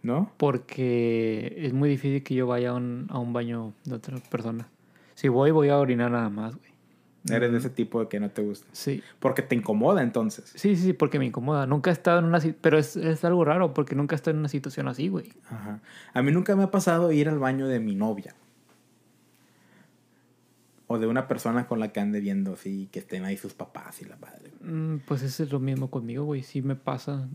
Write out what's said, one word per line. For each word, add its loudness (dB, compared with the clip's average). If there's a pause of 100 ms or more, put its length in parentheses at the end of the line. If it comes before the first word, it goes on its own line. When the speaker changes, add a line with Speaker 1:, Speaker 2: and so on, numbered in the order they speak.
Speaker 1:
¿No? 0
Speaker 2:
Porque 0
es -4
muy 2
difícil 0
que -4
yo 2
vaya 0
a -2
un, -6
a -6
un -4
baño -4 (120)
de -6
otra -10 (120)
persona. -6 (460)
Si 0
voy, 6
voy 6
a 6
orinar 2
nada 0
más, -6
güey. -20 (580)
Speaker 1:
Eres 2
de 2
Speaker 2:
Ujú. -
Speaker 1:
ese -4
tipo -2
de -2
que -4
no -2
te -6
gusta. -6
Speaker 2:
Sí. -6 (200)
Speaker 1:
Porque 0
te -2
incomoda, 2
entonces. -2 (100)
Speaker 2:
Sí, 4
sí, 2
sí, 4
porque 2
me 0
incomoda. -2
Nunca 2
he 4
estado 4
en 4
una 4
si-, 0
pero 6
es, 0
es 0
algo 4
raro, 2
porque -2
nunca 0
he -2
estado 0
en -2
una -2
situación -4
así, -4
güey. -4 (160)
Speaker 1:
Ajá. -10 (340)
A 2
mí 4
nunca 4
me 4
ha -2
pasado 4
ir 4
al 0
baño 0
de 0
mi -2
novia. -4 (2500)
O -2
de 0
una 0
persona -2
con -2
la -2
que -4
ande 0
viendo, -2
así, -8
que -8
estén -8
ahí -4
sus -12
papás -14
y -16
la -20
madre. -20 (100)
Speaker 2:
Mm, -4
pues 0
eso -4
es -4
lo 0
mismo -2
conmigo, -6
güey. -4
Sí -6
me -2
pasa -6